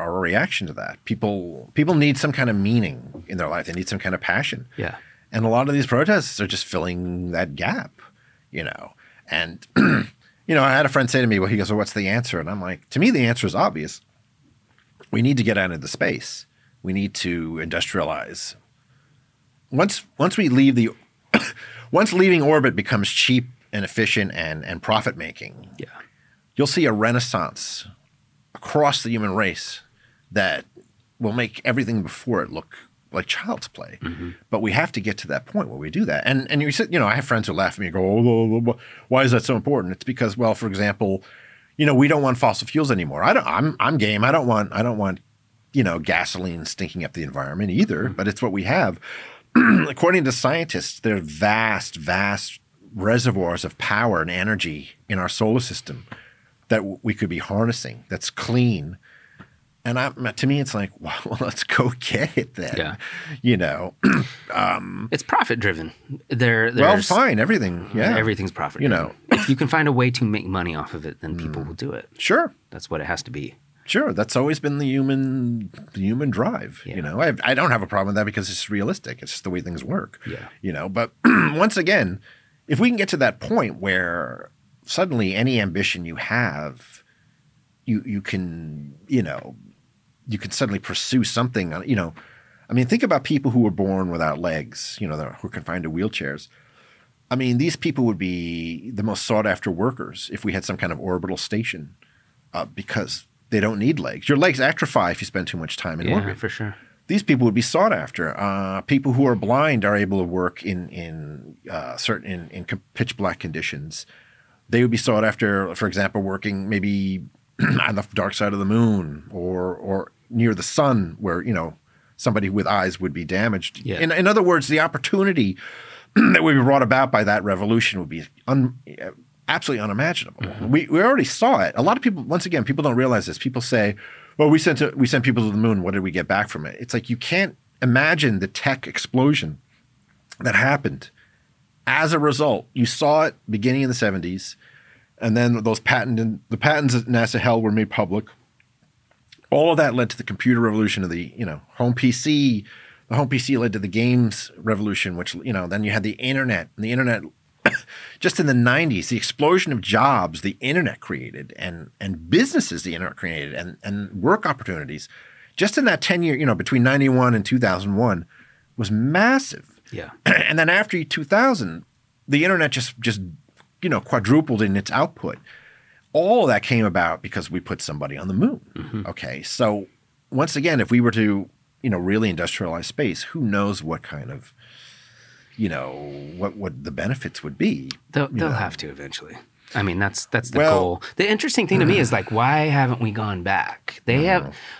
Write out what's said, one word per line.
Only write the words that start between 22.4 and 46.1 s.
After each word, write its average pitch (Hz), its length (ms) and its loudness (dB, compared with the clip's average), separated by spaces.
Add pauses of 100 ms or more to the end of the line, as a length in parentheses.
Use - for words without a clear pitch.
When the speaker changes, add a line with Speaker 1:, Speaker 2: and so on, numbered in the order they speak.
Speaker 1:
orbit 139 340 4
becomes 101 320 0
cheap 127 380 2 (260)
and 104 120 -4
efficient 104 500 0
and, 78 300 -6
and - 180 -10
profit-making, 82 960 -4
Speaker 2:
Yeah. - 80 -12 (680)
Speaker 1:
you'll 143 100 4
see 165 180 2
a 127 80 6
renaissance 110 920 -2 (680)
across - 480 0
the 117 80 -6
human 107 240 0
race 98 460 -2 (500)
that 92 360 0 (520)
will 107 140 0
make 117 320 -4
everything 117 380 0
before 90 400 -4
it - 100 -8
look - 240 -12 (360)
like 185 140 -4
child's - 420 -6
play. - 340 -18
Speaker 2:
Mm-hmm. 85 280 -8 (200)
Speaker 1:
But 107 120 0
we 107 100 2
have 156 200 2
to - 80 -4
get 98 180 -4
to - 100 -14
that 69 160 -4
point - 240 -4
where 65 100 -12
we 76 120 -8
do 202 160 0
that. 73 200 -2
And, 131 240 0
and 147 120 2
you 147 100 -2
said, 175 200 -2
you 175 60 2
know, 123 80 4
I 104 80 4
have 120 120 -2
friends 113 200 0
who 98 60 -4
laugh 90 220 0
at - 40 -16
me 98 80 -4
and 85 80 -6
go, 95 100 0
"Oh, 104 180 4
wh-, 113 420 4
wh-, 117 120 2
wh-, - 340 -14
why 127 120 6
is 127 100 4
that 113 120 2
so 135 100 0
important?" 107 380 -2
It's - 120 -12
because, 120 320 -2
well, 113 180 2
for - 120 -6
example, 98 560 -2 (540)
you 151 80 2
know, 147 100 6
we 139 140 6
don't 147 140 4
want 127 160 2
fossil 113 280 2
fuels 147 240 0
anymore. 80 320 0
I 151 120 4
don't, - 120 2
I'm, 117 340 0
I'm 139 180 2
game. 104 260 2
I 135 80 4
don't 151 140 2
want, 107 260 2
I 101 100 0
don't 117 160 0
want, 98 220 -2 (540)
you 139 100 2
know, 85 140 0
gasoline 85 680 -2